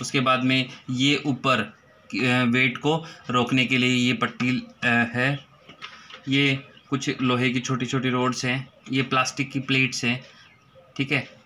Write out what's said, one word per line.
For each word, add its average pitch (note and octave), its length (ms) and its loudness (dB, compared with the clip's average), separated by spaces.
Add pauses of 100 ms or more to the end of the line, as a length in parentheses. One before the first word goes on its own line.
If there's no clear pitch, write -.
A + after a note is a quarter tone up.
उसके C3+ 180 -2
बाद B2+ 240 2
में C3 240 2 (220)
ये C3+ 360 2
ऊपर, B2+ 320 0
अ, G#2+ 140 -4 (680)
weight B2 340 2
को D#3+ 300 0 (240)
रोकने B2 360 2
के B2+ 120 0
लिए B2+ 160 2
ये B2 180 2
पट्टी, A#2+ 540 -2 (180)
अ, - 20 2
है। B2 580 0 (840)
ये C#3 300 2 (320)
कुछ C#3 320 -2
लोहे B2 280 2
की B2 100 -2
छोटी B2 260 -2
छोटी B2+ 220 -2
rods B2+ 360 -2
हैं, C3 240 -4 (240)
ये C3 100 0
plastic C3+ 480 -2
की C#3 100 -4
plates C3 440 0
हैं। B2 200 -2 (720)
ठीक C#3 160 -2
है, C3+ 160 -2 (180)